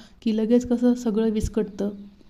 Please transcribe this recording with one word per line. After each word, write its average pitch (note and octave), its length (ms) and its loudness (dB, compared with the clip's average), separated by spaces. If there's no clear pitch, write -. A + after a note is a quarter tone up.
की A3 160 0
लगेच A#3+ 300 2
कसं A#3+ 260 2
सगळं A3+ 360 0
विस्कटतं. G#3+ 600 -2